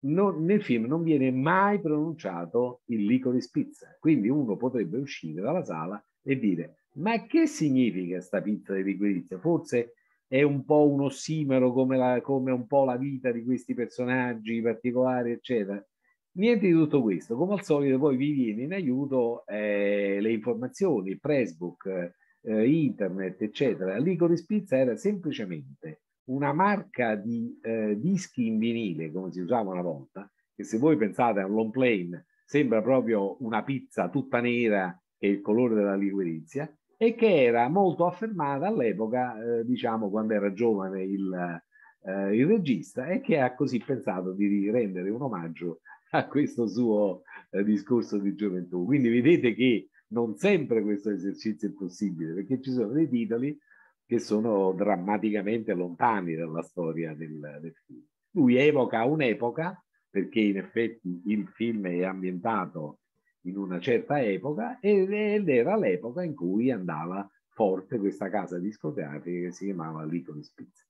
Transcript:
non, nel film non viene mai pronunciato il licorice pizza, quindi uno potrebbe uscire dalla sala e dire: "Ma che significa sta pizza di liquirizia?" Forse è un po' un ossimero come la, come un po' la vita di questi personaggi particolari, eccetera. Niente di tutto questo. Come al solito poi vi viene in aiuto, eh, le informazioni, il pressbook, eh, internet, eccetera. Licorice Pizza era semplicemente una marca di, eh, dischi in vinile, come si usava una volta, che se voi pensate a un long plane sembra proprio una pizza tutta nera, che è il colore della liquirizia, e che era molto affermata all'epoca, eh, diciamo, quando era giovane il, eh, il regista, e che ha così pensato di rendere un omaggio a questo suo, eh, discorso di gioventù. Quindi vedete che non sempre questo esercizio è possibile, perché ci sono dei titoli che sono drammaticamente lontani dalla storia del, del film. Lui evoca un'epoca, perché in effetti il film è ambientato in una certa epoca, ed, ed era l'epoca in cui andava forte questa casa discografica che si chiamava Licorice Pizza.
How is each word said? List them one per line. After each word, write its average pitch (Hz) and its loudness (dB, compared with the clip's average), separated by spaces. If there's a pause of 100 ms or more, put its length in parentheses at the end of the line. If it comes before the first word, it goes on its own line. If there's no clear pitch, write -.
non, 160 0
nel 208 4
film 117 2
non 160 0
viene 143 4
mai 185 2
pronunciato 123 -2
il 110 0
licorice 127 2
pizza, - -6
quindi 131 2
uno 127 0
potrebbe 113 -2
uscire 85 -8
dalla 143 -2
sala 92 -8 (200)
e 135 -2
dire: 92 -2 (100)
"Ma 214 -2
che 330 2
significa 110 0
sta 95 -2
pizza 98 -4
di 95 0
liquirizia?" 95 -2
Forse 147 0 (320)
è 131 2
un 143 2
po' 151 6
un 139 2
ossimero 135 2
come 131 2
la, 127 2
come 131 -2
un 123 -2
po' 139 4
la 127 0
vita 131 -2
di 117 -2
questi 123 -2
personaggi 120 -2
particolari, 120 0
eccetera. 104 -2 (500)
Niente 208 2
di 175 6
tutto 151 4
questo. 104 0
Come 180 0
al 165 -4
solito 143 2
poi 139 4
vi 147 0
viene 117 0
in 151 -6
aiuto, 131 -2
eh, 101 0
le 110 0
informazioni, 117 -2
il 95 -6
pressbook, 90 -4 (300)
eh, 110 2
internet, 98 0
eccetera. 101 -2
Licorice 170 2
Pizza 208 -2
era 127 2
semplicemente 95 -6 (260)
una 139 -2
marca 175 0
di, 117 -6
eh, 107 0
dischi 131 -2
in 110 0
vinile, 107 -2
come 90 -6
si 90 -8
usava 101 0
una 90 -4
volta, 82 -8 (240)
che 101 -10
se 110 -4
voi 151 6
pensate 110 2
a 95 -2
un 101 -2
long 110 0
plane 104 0 (180)
sembra 117 2
proprio 110 2
una 110 -2
pizza 123 -4
tutta 127 0
nera, 110 2 (200)
che 101 -2
è 101 6
il 101 2
colore 113 2
della 101 2
liquirizia, 98 -4 (240)
e 226 4
che 190 6
era 120 4
molto 175 2
affermata 175 -2
all'epoca, 117 -2
eh, 117 -2
diciamo, 113 0
quando 110 0
era 101 2
giovane 95 0
il, 92 -4 (420)
eh, 98 0
il 131 4
regista, 143 0
e 190 -2
che 156 2
ha 127 2
così 127 0
pensato 92 -4
di 101 0
rendere 98 0
un 120 -4
omaggio 87 -8 (300)
a - 0
questo 127 0
suo, 104 2 (280)
eh, 98 0
discorso 107 0
di 98 -2
gioventù. 90 -4
Quindi 127 2
vedete 123 4
che 117 2 (200)
non 110 -2
sempre 147 2
questo 104 -2
esercizio 101 -4
è - -6
possibile, 87 -6
perché 101 -4
ci 131 -8
sono 120 -2
dei 156 0
titoli 120 -2 (480)
che 117 0
sono 104 2
drammaticamente 101 0
lontani 90 -2
dalla 80 -6
storia 80 -6
del, 76 -12
del 80 -14 (100)
film. - -20 (260)
Lui 127 4
evoca 127 4
un'epoca, 143 -2 (240)
perché - -2
in 101 2
effetti 95 -4
il 104 -2
film 110 -6
è 90 -2
ambientato 92 -6 (420)
in 92 -8
una 90 -6
certa 131 0
epoca, 139 -4
ed, 196 2
ed 208 0
era 135 4
l'epoca 117 -2
in 165 -6
cui 98 0
andava 90 -6 (200)
forte 101 -2
questa 98 -2
casa 90 -4
discografica 90 -6
che 87 -8
si 95 -10
chiamava 80 -6
Licorice 78 -8
Pizza. - -20